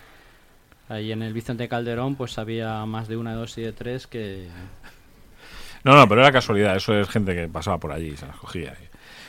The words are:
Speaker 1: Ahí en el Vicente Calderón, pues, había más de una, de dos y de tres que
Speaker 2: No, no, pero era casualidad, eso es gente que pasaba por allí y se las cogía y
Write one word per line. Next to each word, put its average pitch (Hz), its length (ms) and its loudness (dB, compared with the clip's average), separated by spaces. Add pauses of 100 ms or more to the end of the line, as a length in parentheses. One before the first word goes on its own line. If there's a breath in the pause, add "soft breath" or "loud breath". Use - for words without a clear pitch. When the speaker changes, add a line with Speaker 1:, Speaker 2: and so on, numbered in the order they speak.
(920 soft breath)
Speaker 1:
Ahí 110 200 -8
en 110 120 -6
el 110 100 -8
Vicente 117 360 -8
Calderón, 120 480 -4
pues, 123 200 -10
había 110 480 -6
más 110 240 -8
de 110 80 -8
una, 117 140 -8
de 113 60 -8
dos 113 200 -10
y 113 60 -8
de 113 100 -8
tres 123 340 -10
que 98 400 -12 (1400 loud breath)
Speaker 2:
No, 135 100 10
no, 139 140 12
pero 107 120 6
era 139 120 8
casualidad, 104 440 4
eso 104 220 0
es 101 100 0
gente 95 260 -2
que 85 140 -4
pasaba 82 300 -4
por 80 140 -8
allí 80 160 -6
y 71 80 -10
se 71 100 -16
las 71 100 -16
cogía 73 360 -10
y - 160 -20 (400 loud breath)